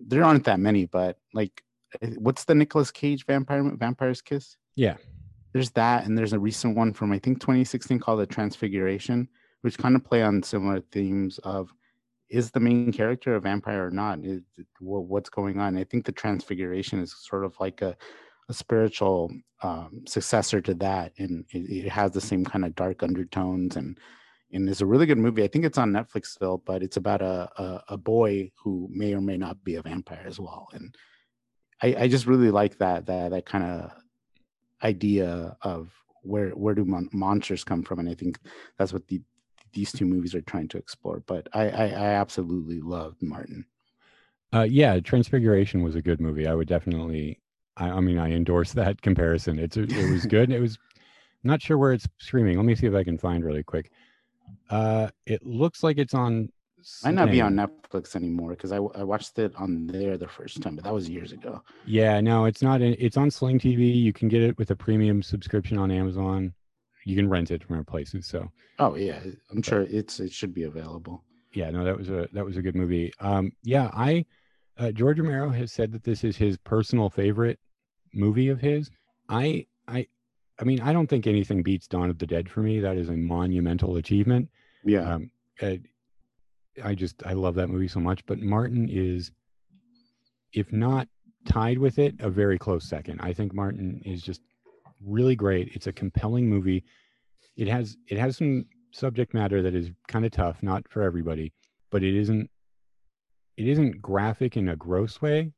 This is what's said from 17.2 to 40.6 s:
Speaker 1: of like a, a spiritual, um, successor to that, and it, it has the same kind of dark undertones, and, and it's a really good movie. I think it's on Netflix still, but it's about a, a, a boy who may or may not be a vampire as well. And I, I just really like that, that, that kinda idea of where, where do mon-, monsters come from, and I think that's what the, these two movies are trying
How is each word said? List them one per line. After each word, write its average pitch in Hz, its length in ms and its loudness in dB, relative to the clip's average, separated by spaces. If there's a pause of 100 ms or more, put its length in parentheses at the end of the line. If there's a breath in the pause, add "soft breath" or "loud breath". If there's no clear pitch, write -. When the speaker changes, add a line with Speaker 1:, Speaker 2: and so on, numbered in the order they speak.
Speaker 1:
of 92 140 -8
like 95 240 -6
a, 90 140 -2 (520 loud breath)
a 120 60 -10
spiritual, 95 800 0 (320)
um, 85 420 -8
successor 107 540 0
to 90 140 -2
that, 92 440 -4
and 87 320 -6
it, 92 360 -8
it - 20 -6
has 98 240 0
the 98 80 -2
same 92 240 0
kind 95 200 -4
of 85 120 -8
dark 92 260 -4
undertones, 90 720 -2
and, 69 240 -8 (540 soft breath)
and 95 160 0
it's 98 120 -2
a 101 60 4
really 131 200 6
good 143 120 4
movie. 113 240 4
I 101 60 2
think 160 160 0
it's 147 140 0
on 113 140 4
Netflix 117 340 -4
still, 92 380 -4
but 92 180 -4
it's 92 140 -8
about 98 260 0
a, 92 340 -4
a, 92 320 -8
a 101 80 -10
boy 101 580 0
who 95 380 -6
may 104 220 -2
or 98 60 -2
may 98 160 -2
not 95 280 -8
be 87 100 -4
a 82 80 -8
vampire 85 440 -12
as 92 120 -14
well. 90 340 -14
And - 220 -18 (880 soft breath)
I, 123 160 4
I 123 100 4
just 123 180 2
really 123 240 6
like 101 280 2
that, 87 280 0
that, 90 260 -2
that 92 140 -4
kinda 87 500 -6 (840)
idea 90 800 0
of 85 300 -8 (300)
where, 98 280 -2
where 101 240 -2
do 104 100 2
mon-, 92 280 -2
monsters 98 500 0
come 87 200 -2
from, 87 180 -6
and 85 80 -4
I 85 60 -6
think 87 240 -6 (400 loud breath)
that's 95 140 -2
what 92 140 -8
the, 92 140 -6 (520)
these 101 200 -4
two - 120 -4
movies 90 300 0
are 87 60 -6
trying 80 280 -6